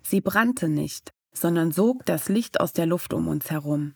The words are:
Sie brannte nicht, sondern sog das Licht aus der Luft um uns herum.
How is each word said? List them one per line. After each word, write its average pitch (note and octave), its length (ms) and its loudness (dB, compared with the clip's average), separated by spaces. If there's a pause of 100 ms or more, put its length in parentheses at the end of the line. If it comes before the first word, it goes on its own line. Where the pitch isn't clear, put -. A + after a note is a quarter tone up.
Sie G3 200 0
brannte A3 460 0
nicht, D3+ 440 -4 (220)
sondern E3+ 380 2
sog A#3+ 340 2
das - 240 -2
Licht A3 300 0
aus - 120 0
der E3+ 140 2
Luft E3+ 260 0
um E3 160 0
uns D3+ 220 -4
herum. D3 460 -2